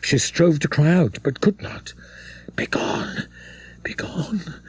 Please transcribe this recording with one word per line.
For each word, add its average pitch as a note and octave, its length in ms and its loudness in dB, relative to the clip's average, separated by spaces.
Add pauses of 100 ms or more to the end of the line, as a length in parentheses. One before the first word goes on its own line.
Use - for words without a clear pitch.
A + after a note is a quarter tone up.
She - 180 0
strove E3+ 420 4
to D3 80 -2
cry D3 240 4
out, E3+ 300 4
but C#3 180 -2
could G3+ 220 2
not. - 300 -12 (640)
Begone! - 720 -4 (540)
Begone! - 720 -6 (140)